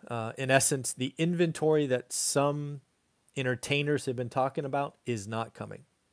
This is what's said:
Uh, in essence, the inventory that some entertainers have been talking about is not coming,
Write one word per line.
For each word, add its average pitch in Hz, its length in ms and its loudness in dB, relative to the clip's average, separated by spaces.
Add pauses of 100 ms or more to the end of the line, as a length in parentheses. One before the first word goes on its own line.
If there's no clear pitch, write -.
Uh, 117 300 -6
in 131 140 -2
essence, 135 420 4
the - 240 -4
inventory 160 720 2
that 123 260 0
some 143 680 0 (540)
entertainers 143 680 0
have 127 100 -2
been 123 120 -4
talking 135 360 -2
about 143 320 -4 (100)
is 107 220 -4
not 117 260 -6
coming, 104 280 -12 (300)